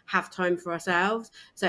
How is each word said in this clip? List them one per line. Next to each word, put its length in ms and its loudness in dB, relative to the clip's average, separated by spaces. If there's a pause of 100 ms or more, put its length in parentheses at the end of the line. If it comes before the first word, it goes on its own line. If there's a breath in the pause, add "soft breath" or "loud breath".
have 260 -2
time 280 0
for 140 -6
ourselves. 580 0 (240 soft breath)
So, 140 0